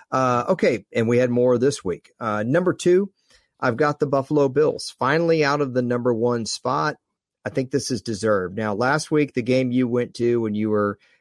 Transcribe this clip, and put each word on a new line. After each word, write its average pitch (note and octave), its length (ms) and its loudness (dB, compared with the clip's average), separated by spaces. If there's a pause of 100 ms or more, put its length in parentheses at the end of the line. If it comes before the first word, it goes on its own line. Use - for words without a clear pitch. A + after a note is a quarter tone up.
(100)
Uh, B2+ 380 0
okay, E3+ 460 0
and A#2 140 2
we A#2+ 100 4
had B2+ 100 2
more B2 300 4
this C3+ 260 0
week. - 340 -8
Uh, G#2+ 240 -2
number E3 300 0
two, F#3 380 2 (500)
I've B2 160 0
got D3 220 0
the D3 80 0
Buffalo C#3 420 0
Bills C#3 500 -2
finally D#3+ 460 2
out C#3+ 160 2
of C3 140 -2
the B2+ 80 2
number A#2+ 320 0
one A#2 320 0
spot. C#3+ 500 -4 (480)
I A2 60 -6
think C3 200 -4
this C#3 200 -4
is A#2+ 100 -4
deserved. G2 560 -2
Now, A2 160 -2
last B2+ 380 -2
week, D3+ 240 0
the B2 80 -2
game B2+ 300 0
you B2+ 140 2
went A#2+ 280 -4
to A#2+ 260 0
when G#2+ 140 -2
you G#2+ 160 -2
were G#2 280 0 (220)